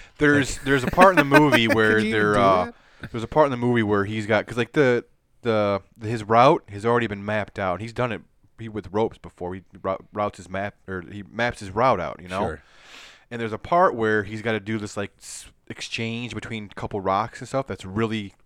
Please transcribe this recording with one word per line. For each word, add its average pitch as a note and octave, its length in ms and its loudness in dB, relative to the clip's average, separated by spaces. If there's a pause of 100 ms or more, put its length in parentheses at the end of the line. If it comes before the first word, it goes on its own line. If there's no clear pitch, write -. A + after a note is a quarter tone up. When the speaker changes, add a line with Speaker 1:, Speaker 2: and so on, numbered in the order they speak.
(160)
Speaker 1:
There's, D3 400 2
Speaker 2:
Like - 80 -14
Speaker 1:
there's C3+ 200 2
a - 60 -4
part F#3 280 8
in C#3+ 100 2
the C#3 100 6
movie D3+ 300 6
Speaker 2:
<laughs> A2 60 2
Speaker 1:
where A2 220 4
Speaker 2:
Could G#2+ 80 2
you G#2+ 40 0
even A2 120 0
Speaker 1:
they're, G#2 140 2
Speaker 2:
do G2+ 60 4
Speaker 1:
uh, F#2+ 240 4 (360)
Speaker 2:
that? - 120 -16
Speaker 1:
there's A2+ 100 -6
a A2+ 60 -8
part D#3 180 4
in C#3+ 40 -4
the B2 80 -4
movie A#2+ 240 2
where G2+ 240 2
he's G#2+ 200 -6
got, G#2 200 0
'cause, A2 100 -14
like, A#2+ 160 -4
the, B2 320 2 (380)
the, G#2 400 0 (180)
his G#2+ 240 -8
route A#2+ 460 4
has G2+ 160 -10
already A#2 200 2
been G2+ 180 -10
mapped G#2 340 -6
out. F#2 240 -4
He's A2+ 100 -12
done A#2+ 200 -4
it, F#2+ 100 -8 (360)
he, A2+ 100 -14
with G#2 240 -10
ropes G#2+ 260 -2
before. F2+ 360 -12
He F#2+ 80 -14 (200)
rou-, F#2+ 200 -4 (100)
routes G#2 260 -4
his F2+ 100 -18
map, G2 260 -8 (140)
or F#2+ 140 -8
he G#2 200 -14
maps A#2 380 -6
his G2 100 -12
route A2 300 2
out, D#2+ 220 -8
you F2+ 60 -18
know? F#2 120 -6
Speaker 2:
Sure. F2+ 220 -6 (680)
Speaker 1:
And A#2 100 -10
there's A2+ 120 -4
a G#2+ 60 -6
part F3 360 2
where A2 300 2
he's G#2+ 180 -10
gotta A2 180 -2
do G#2+ 180 -6
this, G#2 180 -8
like, G2+ 220 -8
s-, - 280 -18 (220)
exchange A#2 680 -8
between G#2+ 360 -10
a - 40 -20
couple G#2+ 260 -8
rocks F#2+ 400 -2
and B2+ 80 -14
stuff C3+ 180 -4
that's - 180 -10
really G#2 500 -4 (120)